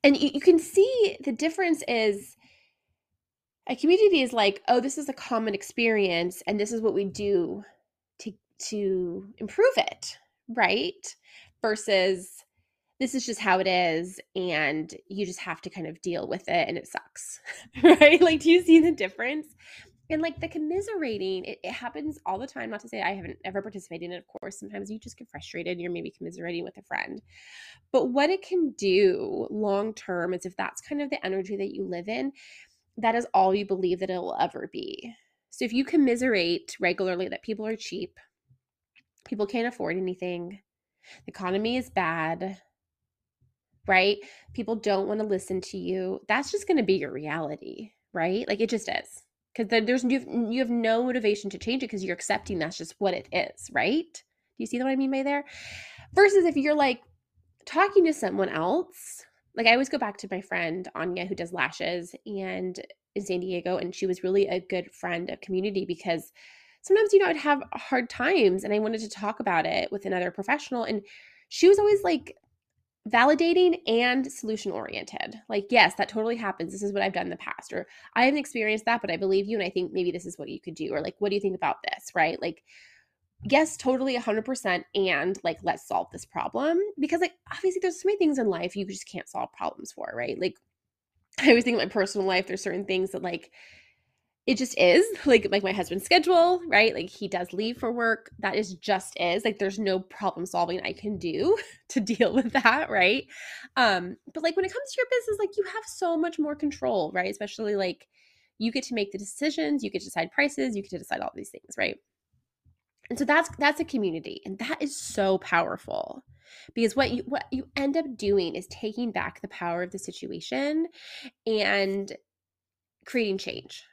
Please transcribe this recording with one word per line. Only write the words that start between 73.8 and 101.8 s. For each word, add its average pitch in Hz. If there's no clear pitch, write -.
and 247
solution 220
oriented. -
Like, 202
"Yes, 220
that -
totally 226
happens. 190
This 196
is 202
what 196
I've 196
done 180
in 175
the 170
past," -
or, 180
"I 240
haven't 285
experienced 214
that, 233
but 233
I 165
believe 196
you, 220
and 196
I 180
think 180
maybe 175
this 175
is 170
what 147
you -
could 160
do," -
or, 147
like, -
"What 208
do 202
you 202
think 190
about 165
this?" -
Right? 165
Like, 160
"Yes, 302
totally, 262
a 240
hundred 214
percent, 196
and, 185
like, 165
let's -
solve -
this -
problem." 320
Because, 320
like, 349
obviously 381
there's 359
so 359
many 403
things 302
in 226
life 175
you 196
just 190
can't -
solve -
problems -
for, -
right? 120
Like, -
<laughs> -
I 262
always 240
think 240
in 208
my -
personal 190
life, 190
there's 190
certain 190
things 190
that, 185
like, 175
it 254
just -
is, 220
like, 233
like 196
my 190
husband's 190
schedule, 349
right? 220
Like, 175
he -
does 180
leave 220
for 233
work. 226
That 196
is 196
just -
is. 175
Like, 208
there's 196
no 190
problem 185
solving 170
I 196
can 208
do 185
<laughs> -